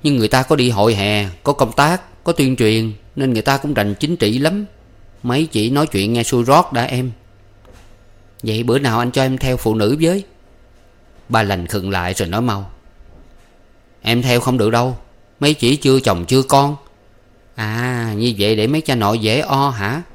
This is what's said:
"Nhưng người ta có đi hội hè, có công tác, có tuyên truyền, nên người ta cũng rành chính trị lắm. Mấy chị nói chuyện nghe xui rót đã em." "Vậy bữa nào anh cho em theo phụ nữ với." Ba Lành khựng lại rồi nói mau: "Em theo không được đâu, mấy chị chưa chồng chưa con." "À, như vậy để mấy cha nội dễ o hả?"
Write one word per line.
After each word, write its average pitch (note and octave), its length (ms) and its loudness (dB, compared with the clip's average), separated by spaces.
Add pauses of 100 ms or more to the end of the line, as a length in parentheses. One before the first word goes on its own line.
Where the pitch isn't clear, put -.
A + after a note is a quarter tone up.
"Nhưng C#3+ 140 2
người G#2+ 120 2
ta C3 140 2
có C#3 140 2
đi B2 140 2
hội G#2+ 240 2
hè, G2+ 340 -2 (140)
có C#3+ 100 0
công B2+ 200 0
tác, D#3+ 520 -2
có B2 80 0
tuyên C3 240 0
truyền, A2 360 0 (240)
nên C3+ 160 0
người A2 100 -2
ta C#3 140 0
cũng D3 180 -4
rành G#2 200 0
chính D#3 220 -2
trị A2 220 0
lắm. F#3 260 -2 (580)
Mấy C3 240 0
chị A#2 240 -2
nói D3 160 2
chuyện G2+ 260 -2
nghe A#2+ 100 0
xui A#2+ 220 0
rót D3 280 4
đã A#2+ 100 0
em." B2+ 280 -4 (1300)
"Vậy A2 200 -2
bữa A#2+ 160 2
nào A#2+ 200 0
anh A#2+ 120 0
cho C3+ 120 0
em C3 160 0
theo B2+ 180 0
phụ A2 180 0
nữ A2+ 260 2
với." F#3 240 0 (1040)
Ba A2+ 140 0
Lành F#2+ 240 -2
khựng G2 240 -6
lại F#2 240 -2
rồi F2+ 140 -4
nói G#2 140 -2
mau: G2+ 280 -4 (1300)
"Em A#2 200 0
theo B2 180 2
không B2+ 180 0
được A2 120 2
đâu, A#2+ 260 0 (440)
mấy D3 140 2
chị C3+ 220 2
chưa C3+ 240 4
chồng F2 260 0
chưa C3 160 2
con." C#3+ 340 2 (800)
"À, A#2 640 -4
như A#2 220 0
vậy G#2+ 180 2
để G#2+ 100 0
mấy D#3 140 0
cha C#3+ 140 -2
nội A2 240 0
dễ A2 220 0
o C#3 300 0
hả?" A#2 320 -6 (120)